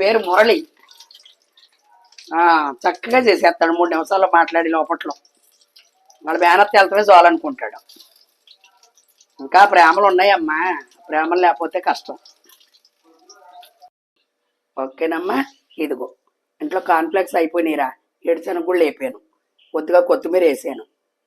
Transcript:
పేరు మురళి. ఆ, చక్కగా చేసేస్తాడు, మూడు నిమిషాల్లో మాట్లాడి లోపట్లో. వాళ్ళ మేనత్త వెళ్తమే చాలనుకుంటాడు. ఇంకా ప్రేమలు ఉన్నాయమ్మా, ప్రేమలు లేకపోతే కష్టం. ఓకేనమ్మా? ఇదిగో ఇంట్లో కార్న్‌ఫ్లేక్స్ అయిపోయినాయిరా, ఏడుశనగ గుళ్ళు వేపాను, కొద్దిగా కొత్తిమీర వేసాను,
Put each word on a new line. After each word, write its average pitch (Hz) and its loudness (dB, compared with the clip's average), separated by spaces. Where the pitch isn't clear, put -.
పేరు 214 0
మురళి. 196 2
ఆ, - 2
చక్కగా 226 -2
చేసేస్తాడు, 170 2
మూడు 175 0
నిమిషాల్లో 185 -2
మాట్లాడి 165 0
లోపట్లో. 156 -6
వాళ్ళ 160 -6
మేనత్త 185 4
వెళ్తమే 196 2
చాలనుకుంటాడు. 170 2
ఇంకా 175 4
ప్రేమలు 175 4
ఉన్నాయమ్మా, 180 0
ప్రేమలు 160 -2
లేకపోతే 165 -2
కష్టం. - -8
ఓకేనమ్మా? 165 -6
ఇదిగో 131 -10
ఇంట్లో 156 -6
కార్న్‌ఫ్లేక్స్ 170 -2
అయిపోయినాయిరా, 160 -4
ఏడుశనగ 170 -4
గుళ్ళు 180 0
వేపాను, 131 -8
కొద్దిగా 165 0
కొత్తిమీర 170 0
వేసాను, 135 -8